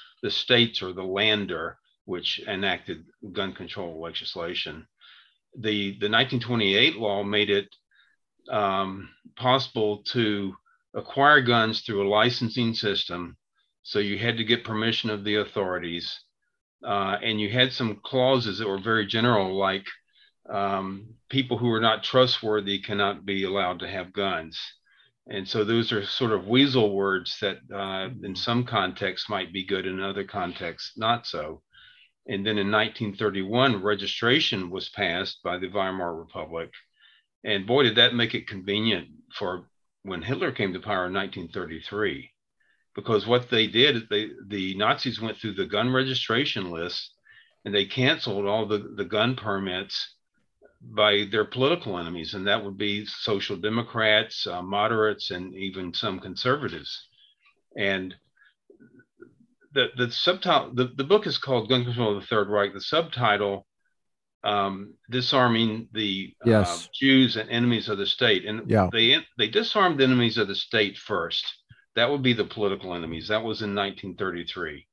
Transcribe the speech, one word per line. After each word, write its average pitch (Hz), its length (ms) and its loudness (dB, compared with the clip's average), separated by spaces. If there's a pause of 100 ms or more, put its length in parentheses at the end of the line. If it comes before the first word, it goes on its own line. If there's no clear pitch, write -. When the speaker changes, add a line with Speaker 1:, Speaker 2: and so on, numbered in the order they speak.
(240)
Speaker 1:
the - 80 -2
states 117 500 4
or 92 120 -6
the 92 100 -8
Lander 95 760 0 (280)
which - 420 -4
enacted 92 560 -4 (300)
gun 95 180 -4
control 85 500 -10
legislation. 82 840 -8 (720)
The, 104 400 -2
the 104 80 0
nineteen 123 320 2
twenty-eight 117 560 2
law 104 260 -2
made 104 280 0
it, 101 180 2 (840)
um, 98 600 -2 (260)
possible 123 680 0 (100)
to 104 400 0 (400)
acquire 139 480 6
guns 113 400 2
through 101 260 -2
a - 20 2
licensing 113 640 2
system. 90 640 -4 (480)
So - 160 -4
you 101 180 -2
had 117 200 0
to 113 80 -2
get 117 180 2
permission 110 460 -2
of 104 160 -4
the 104 100 0
authorities. 90 800 -4 (640)
Uh, 101 400 -2
and 107 200 0
you 104 80 -2
had 127 240 2
some 110 300 -4
clauses 127 560 2
that 110 100 -4
were 98 100 -2
very 110 260 0
general, 107 480 2
like, 98 320 0 (640)
um, 98 580 -4 (220)
people 127 280 0
who 120 160 0
are 110 80 0
not 110 220 4
trustworthy 107 760 2
cannot 101 460 -2
be 98 180 -2
allowed 92 360 -2
to 87 80 -8
have 92 260 -8
guns. 87 440 -4 (720)
And 98 160 -8
so 107 200 0
those 113 260 2
are 101 140 -2
sort 113 260 -2
of 95 160 0
weasel 123 480 6
words 98 460 0
that, 98 160 -2 (160)
uh, 95 360 -6 (140)
in 98 100 -8
some 120 300 0
contexts 95 640 -2
might 92 220 -4
be 95 140 -6
good, 95 200 -2
in 95 160 -4
other 98 220 -4
contexts 87 720 -8
not 117 300 0
so. 78 360 -8 (640)
And 98 160 -4
then 107 120 0
in 98 120 0
nineteen 107 460 0
thirty-one, 104 640 0
registration 104 880 0
was 92 200 -8
passed 92 560 -4
by 90 120 -2
the 92 120 -6
Weimar 95 440 -2
Republic. 82 560 -10 (760)
And 98 200 -2
boy, 131 180 4
did 110 120 4
that 120 200 6
make 117 200 0
it - 140 -8
convenient 101 580 -2 (260)
for 92 360 -6 (340)
when 90 180 -6
Hitler 131 300 -2
came 98 220 -2
to 90 80 -8
power 95 240 -2
in 90 80 -4
nineteen 98 340 -4
thirty-three, 82 840 -6 (640)
because 104 300 0
what 120 240 2
they 113 180 4
did, 117 420 4
they, 104 220 0 (160)
the 95 280 -4
Nazis 107 460 0
went 113 160 -6
through 107 160 -6
the 92 120 -2
gun 113 280 0
registration 131 760 -2
list 85 440 -8 (500)
and 104 100 -4
they 101 120 2
canceled 120 600 0
all 107 200 0
the, 101 320 -2
the 98 80 -4
gun 110 320 0
permits 98 800 -6 (640)
by 104 500 2
their 107 140 2
political 131 520 0
enemies. 85 360 -8
And 98 140 -6
that 107 140 2
would 98 160 -8
be 104 280 -2
social 101 500 -4
democrats, 110 920 0
uh, 90 140 -6
moderates, 104 720 0
and 92 240 -8
even 95 380 -8
some 95 260 -4
conservatives. 95 880 -4 (680)
And 95 380 -2 (1600)
the, 127 220 2
the 123 140 2
subtitle, 175 640 2
the, 127 120 2 (100)
the 135 80 -2
book 202 240 4
is 139 100 -2
called 120 320 0
Gun 123 140 4
Control 117 320 0
of 95 60 -4
the - 60 -14
Third 104 220 2
Reich. 101 240 2
The 98 80 -14
subtitle, 104 840 0 (760)
um, 101 520 -2 (160)
Disarming 117 800 2
the, 98 420 -4 (100)
uh, 117 60 4
Speaker 2:
Yes. 90 400 4 (100)
Speaker 1:
Jews 131 380 6
and 110 120 -4
Enemies 117 400 2
of 101 100 -2
the 98 80 -2
State. 110 380 2
And 107 220 -6
Speaker 2:
Yeah. 104 240 6
Speaker 1:
they, 117 260 4 (200)
they 110 120 2
disarmed 185 500 2
the 135 60 6
enemies 120 340 4
of 101 80 2
the 98 80 -6
state 104 420 0
first. - 480 -4 (500)
That 120 140 4
would 143 140 0
be 123 100 6
the 107 120 2
political 95 500 -2
enemies. 82 320 -6
That 107 160 0
was 110 180 -4
in 104 120 -4
nineteen 98 420 -6
thirty-three. 85 760 -6